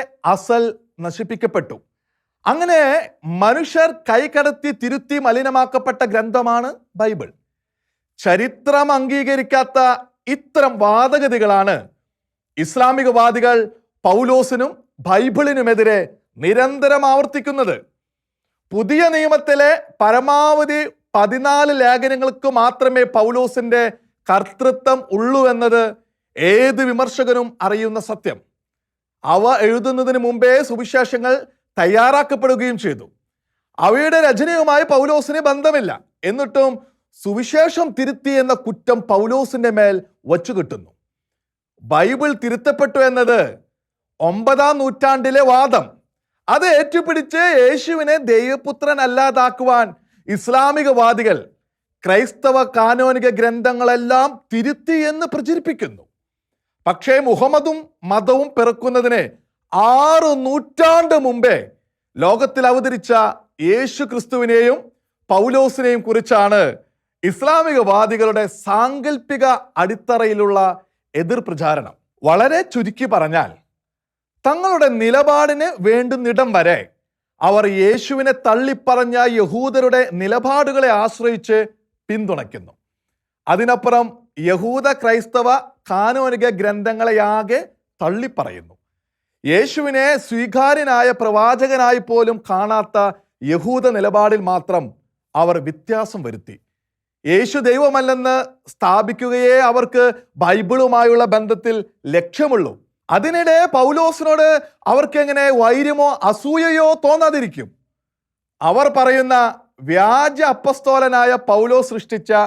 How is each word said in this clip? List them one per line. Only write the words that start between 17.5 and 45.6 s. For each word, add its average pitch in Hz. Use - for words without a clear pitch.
പുതിയ 226
നിയമത്തിലെ 302
പരമാവധി 285
പതിനാല് 269
ലേഖനങ്ങൾക്ക് 262
മാത്രമേ 254
പൗലോസിന്റെ 240
കർത്തൃത്വം 254
ഉള്ളൂ 247
എന്നത് 233
ഏത് 214
വിമർശകനും 247
അറിയുന്ന 214
സത്യം. 190
അവ 175
എഴുതുന്നതിന് 254
മുമ്പേ 240
സുവിശേഷങ്ങൾ 247
തയ്യാറാക്കപ്പെടുകയും 247
ചെയ്തു. 151
അവയുടെ 294
രചനയുമായി 302
പൗലോസിന് 294
ബന്ധമില്ല. 285
എന്നിട്ടും 269
സുവിശേഷം 302
തിരുത്തി 269
എന്ന 254
കുറ്റം 240
പൗലോസിന്റെ 233
മേൽ 208
വച്ചുകെട്ടുന്നു. 156
ബൈബിൾ 220
തിരുത്തപ്പെട്ടു 262
എന്നത് 240
ഒമ്പതാം 269
നൂറ്റാണ്ടിലെ 269
വാദം. 254